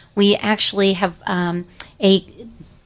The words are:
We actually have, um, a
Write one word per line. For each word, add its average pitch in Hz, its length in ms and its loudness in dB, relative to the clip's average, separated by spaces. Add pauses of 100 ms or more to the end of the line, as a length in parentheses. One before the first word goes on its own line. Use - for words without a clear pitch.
(160)
We 202 200 4
actually 202 580 0
have, 180 320 -4
um, 175 400 -4 (340)
a 190 240 2 (600)